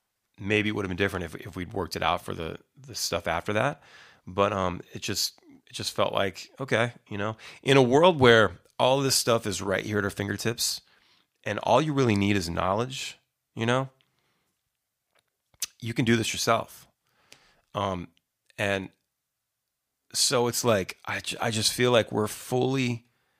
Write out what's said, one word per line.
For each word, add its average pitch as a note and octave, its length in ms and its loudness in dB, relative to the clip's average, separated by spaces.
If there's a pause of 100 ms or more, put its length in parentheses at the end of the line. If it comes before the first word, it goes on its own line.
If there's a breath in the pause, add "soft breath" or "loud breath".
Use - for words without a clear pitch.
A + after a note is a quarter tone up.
(400)
maybe G#2 300 2
it G#2 60 -2
would G2 100 -2
have F#2 40 -2
been F2+ 80 -4
different F#2 280 0
if, E2 100 -10
if - 200 -14
we'd F2+ 180 -8
worked F2+ 220 -6
it F2+ 80 -4
out E2+ 200 2
for G2 100 -8
the, E2+ 240 -8 (300)
the A2+ 60 -16
stuff - 340 -4
after F2 260 -2
that. B2+ 280 -2 (460 loud breath)
But, G2+ 260 0
um, F#2 280 -2 (120)
it G2+ 80 -14
just, - 320 -4 (340)
it - 60 -20
just - 220 -10
felt - 180 0
like, G2 460 -4
okay, A#2+ 340 0 (160)
you G#2+ 80 -8
know, G#2+ 180 -4 (280 loud breath)
in C#3 140 6
a C3+ 40 10
world D3+ 380 6
where A2+ 320 8 (260)
all C3 240 2
this C3+ 140 0
stuff A2+ 320 0
is F#2 140 -4
right G2 240 -2
here G#2+ 120 -4
at G2+ 60 0
our G2 80 -4
fingertips, G2+ 680 -4 (640 soft breath)
and G#2+ 160 -4
all A#2+ 220 4
you D#3 120 -2
really B2 220 4
need G2+ 220 4
is E2+ 100 -4
knowledge, G2 680 -4 (380)
you A2+ 100 -4
know, C3 240 0 (1900)
you A2+ 120 -6
can C3 120 0
do A#2 100 6
this A2 180 0
yourself. - 540 -2 (840 soft breath)
Um, F#2+ 360 -4 (480)
and G2 320 -4 (1200)
so A#2+ 360 2
it's A#2 180 -2
like, G2+ 400 2
I G#2 140 -6
ju-, - 200 -8
I A#2 120 -2
just G#2+ 200 0
feel B2 200 2
like A2 200 2
we're G#2+ 160 0
fully B2+ 800 -4 (340)